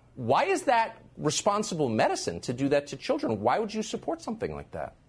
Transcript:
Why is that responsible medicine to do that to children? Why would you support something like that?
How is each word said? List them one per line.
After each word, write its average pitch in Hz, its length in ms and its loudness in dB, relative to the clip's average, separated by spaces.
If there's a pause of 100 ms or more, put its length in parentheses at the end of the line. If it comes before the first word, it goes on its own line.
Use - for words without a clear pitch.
(160)
Why 135 300 2
is 381 160 2
that 226 340 2 (200)
responsible 165 720 0
medicine 113 520 2
to - 120 -4
do 131 180 0
that 143 180 2
to 139 80 -8
children? 131 440 -2
Why 127 200 4
would 214 120 -4
you 220 120 -2
support - 380 -6
something 214 300 -6
like 71 200 -10
that? - 240 -8 (120)